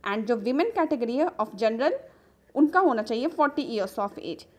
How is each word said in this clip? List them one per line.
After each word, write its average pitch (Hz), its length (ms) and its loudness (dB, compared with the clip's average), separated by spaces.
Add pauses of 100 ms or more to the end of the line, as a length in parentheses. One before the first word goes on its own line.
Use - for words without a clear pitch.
And 214 160 -2
जो 226 120 0
वीमेन 262 340 0
कैटेगरी 285 460 0
है 311 100 2
of 214 240 -4
general, 226 420 0 (640)
उनका 302 260 6
होना 254 220 4
चाहिए 233 240 -2
फ़ोर्टी 285 520 0
years 185 200 -4
of 202 200 -4
age। - 240 -10 (160)